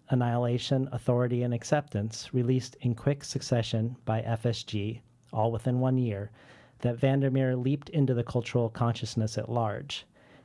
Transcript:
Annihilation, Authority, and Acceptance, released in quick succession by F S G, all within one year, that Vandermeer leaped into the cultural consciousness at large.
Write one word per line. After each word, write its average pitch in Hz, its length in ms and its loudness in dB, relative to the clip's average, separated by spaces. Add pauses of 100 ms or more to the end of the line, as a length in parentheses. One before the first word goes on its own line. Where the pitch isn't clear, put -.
Annihilation, 123 840 2
Authority, 123 500 2
and 123 120 0
Acceptance, 113 800 -2
released 127 460 0
in 120 140 2
quick 143 280 0
succession 117 840 -2
by 110 180 0
F 117 240 -2
S 113 160 0
G, 107 380 -6 (320)
all 113 200 2
within 123 260 0
one 127 200 2
year, 107 320 -2 (500)
that 120 180 0
Vandermeer 135 560 2
leaped 135 360 -2
into 135 240 2
the 117 100 0
cultural 117 440 0
consciousness 113 720 0
at 107 100 -6
large. 117 580 -4 (380)